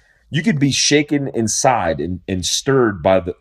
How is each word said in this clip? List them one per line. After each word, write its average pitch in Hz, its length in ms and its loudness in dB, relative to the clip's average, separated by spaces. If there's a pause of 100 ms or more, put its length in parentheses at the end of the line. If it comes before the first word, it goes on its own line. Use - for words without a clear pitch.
(300)
you 151 120 -4
could 156 160 0
be 139 140 0
shaken 147 560 0
inside 107 720 0
and, 87 280 -6
and 92 160 -2
stirred 117 580 0
by 95 180 4
the, 90 200 -8